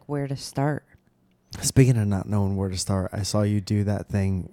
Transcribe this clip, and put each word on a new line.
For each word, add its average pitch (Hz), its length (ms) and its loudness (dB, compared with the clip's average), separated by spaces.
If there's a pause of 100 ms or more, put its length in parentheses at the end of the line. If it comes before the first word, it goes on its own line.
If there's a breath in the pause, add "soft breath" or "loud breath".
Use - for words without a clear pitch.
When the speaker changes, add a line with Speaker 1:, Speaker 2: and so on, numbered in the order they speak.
Speaker 1:
where 143 180 -4
to 135 120 -6
start. - 480 -4 (720)
Speaker 2:
Speaking 127 380 6
of 104 100 2
not 101 220 -2
knowing 98 260 2
where 98 140 -2
to 92 80 -6
start, 95 340 -2
I 104 120 -4
saw 104 180 0
you 104 180 2
do 101 240 0
that 101 240 -2
thing 95 460 0